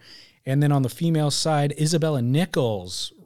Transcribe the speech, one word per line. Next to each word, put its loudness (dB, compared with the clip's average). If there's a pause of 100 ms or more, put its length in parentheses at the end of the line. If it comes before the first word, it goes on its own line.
(440)
And 2
then 4
on 2
the -2
female 0
side, 0
Isabella 0
Nichols -2 (100)